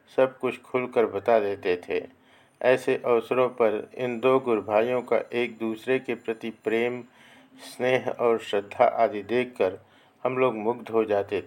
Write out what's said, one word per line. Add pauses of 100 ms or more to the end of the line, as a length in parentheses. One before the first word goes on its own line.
(160)
सब
कुछ
खुलकर
बता
देते
थे। (360)
ऐसे
अवसरों
पर
इन
दो
गुरु
भाइयों
का (120)
एक
दूसरे
के
प्रति
प्रेम, (540)
स्नेह
और
श्रद्धा
आदि
देखकर (440)
हम
लोग
मुग्ध
हो
जाते